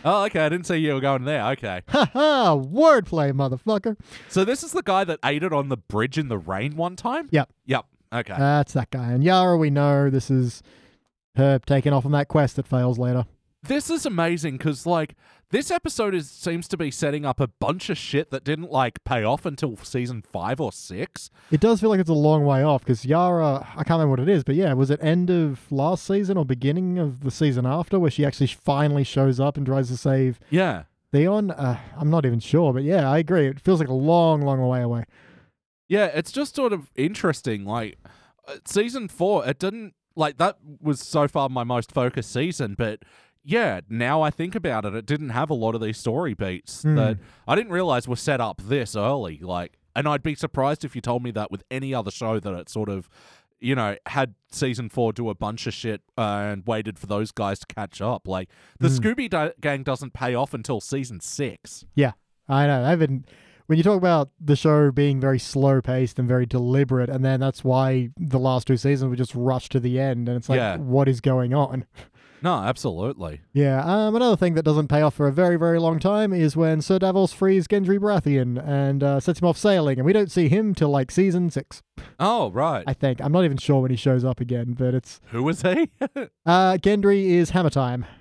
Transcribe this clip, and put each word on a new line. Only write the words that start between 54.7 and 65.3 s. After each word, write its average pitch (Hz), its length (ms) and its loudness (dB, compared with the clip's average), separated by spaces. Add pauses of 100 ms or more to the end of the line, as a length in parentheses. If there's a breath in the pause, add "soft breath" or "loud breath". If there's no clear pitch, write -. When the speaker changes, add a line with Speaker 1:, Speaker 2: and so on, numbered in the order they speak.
Speaker 1:
four 113 240 -2
do 117 180 -6
a 101 60 -6
bunch 110 320 -8
of 110 60 -8
shit, 110 260 -8 (180)
uh, 120 40 -2 (280)
and 95 160 -10
waited 110 320 -6
for - 80 -16
those 104 240 -4
guys 101 300 -4
to - 120 -20
catch - 280 -12
up. 110 260 -6
Like, 92 220 -6 (320 soft breath)
the 131 80 4
Speaker 2:
Hmm. 135 80 4
Speaker 1:
Scooby 220 340 -2
Do-, 160 300 -2
Gang 139 240 -4
doesn't 131 280 -6
pay 123 220 -4
off 127 180 -4
until 117 280 -6
season 123 400 -8
six. - 640 -10 (100)
Speaker 2:
Yeah, 135 180 2 (360)
I 139 180 4
know. 135 180 2
I've 165 140 2
been, 135 260 0 (420 soft breath)
when 156 120 4
you 160 60 4
talk 202 120 6
about 170 340 2 (100)
the 147 160 2
show 151 340 6
being 139 300 2
very 135 180 2